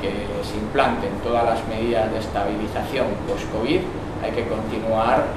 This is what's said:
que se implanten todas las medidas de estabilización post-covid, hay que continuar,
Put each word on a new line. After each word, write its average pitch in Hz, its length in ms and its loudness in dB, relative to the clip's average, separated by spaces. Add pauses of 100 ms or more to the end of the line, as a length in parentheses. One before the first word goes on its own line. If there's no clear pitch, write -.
que 98 100 -2 (320)
se - 140 -4
implanten 113 560 2 (100)
todas 117 220 2
las - 240 2
medidas 110 420 2
de 107 80 -2
estabilización 107 880 -2 (220)
post-covid, 117 520 0 (440)
hay 113 60 0
que 113 180 -2
continuar, 110 760 2 (140)